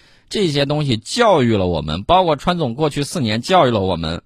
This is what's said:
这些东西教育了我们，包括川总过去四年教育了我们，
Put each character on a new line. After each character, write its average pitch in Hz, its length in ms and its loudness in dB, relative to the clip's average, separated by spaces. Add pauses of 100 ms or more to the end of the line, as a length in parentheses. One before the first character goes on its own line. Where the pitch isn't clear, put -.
(280)
这 196 200 0
些 143 180 0
东 147 200 -2
西 123 120 0
教 196 460 2
育 113 120 2
了 92 120 0
我 82 140 -2
们， 78 220 -6
包 180 200 2
括 160 120 0
川 175 220 -2
总 139 160 -4
过 151 160 -2
去 143 140 -4
四 - 180 -6
年 113 200 -2
教 175 260 4
育 - 20 2
了 113 100 0
我 95 160 0
们， 82 300 -6